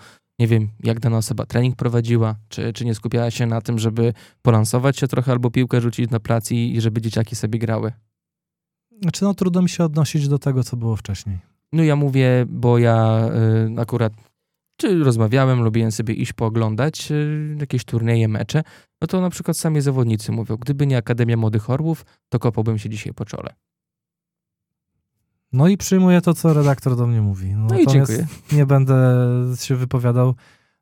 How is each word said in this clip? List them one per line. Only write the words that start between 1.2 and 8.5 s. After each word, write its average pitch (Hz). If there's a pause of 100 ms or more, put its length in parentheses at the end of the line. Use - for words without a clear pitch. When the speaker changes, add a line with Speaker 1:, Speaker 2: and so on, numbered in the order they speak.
Speaker 1:
trening 123
prowadziła, 117 (140)
czy, 113
czy 120
nie 117
skupiała 117
się 120
na 113
tym, 117
żeby 113 (280)
polansować 120
się 139
trochę 123
albo 123
piłkę 123
rzucić 117
na 117
plac 113
i, 120
i 113
żeby 113
dzieciaki 110
sobie 110
grały. 110 (1120)